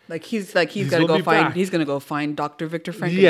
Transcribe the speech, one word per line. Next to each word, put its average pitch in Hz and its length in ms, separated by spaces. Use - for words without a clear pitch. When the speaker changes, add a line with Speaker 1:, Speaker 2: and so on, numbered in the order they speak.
Speaker 1:
Like, 165 160
he's, 202 320
like, 170 160
he's 202 140
Speaker 2:
he's 139 60
Speaker 1:
gonna 165 140
Speaker 2:
gonna 165 140
Speaker 1:
go - 0
Speaker 2:
be 151 40
Speaker 1:
find, 160 240
Speaker 2:
back. 127 80
Speaker 1:
he's 185 140
gonna 165 160
go 139 140
find 147 380
Doctor 147 300
Victor 165 260
Frankenstein 180 360